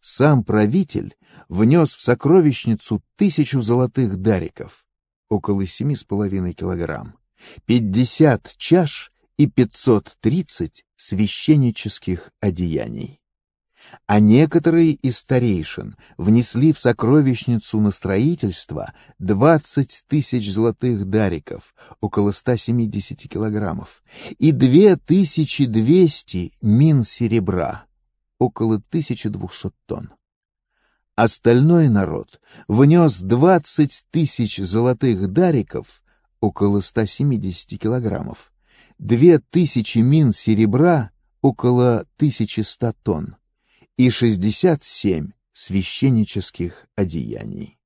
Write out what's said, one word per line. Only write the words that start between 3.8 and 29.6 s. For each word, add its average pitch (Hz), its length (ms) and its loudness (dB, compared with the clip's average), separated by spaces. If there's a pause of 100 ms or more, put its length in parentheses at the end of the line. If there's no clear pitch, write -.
дариков, 92 680 -4 (420)
около 98 380 -2
семи 135 300 -6
с - 80 -14
половиной 98 500 -4
килограмм, 85 640 -8 (500)
пятьдесят 120 920 0
чаш - 560 -2 (240)
и 143 100 4
пятьсот - 720 0
тридцать 113 640 -4 (140)
священнических 107 1300 -2 (100)
одеяний. 80 800 -6 (840)
А 104 140 2
некоторые 156 720 4
из 131 260 -4
старейшин 107 760 -4 (220)
внесли 117 560 2
в - 60 -4
сокровищницу 123 1000 0
на 104 120 2
строительство 98 1000 -4 (240)
двадцать 135 880 0
тысяч 120 440 -4
золотых 107 580 -2
дариков, 95 640 -4 (260)
около 104 320 -2
ста 123 240 -4
семидесяти 110 720 -6
килограммов, 104 760 -6 (340)
и 156 140 4
две 151 440 6
тысячи 160 680 0
двести 117 960 0
мин 127 420 4
серебра, 98 840 -4 (520)
около 113 420 0
тысячи - 480 -6
двухсот 95 460 -10 (140)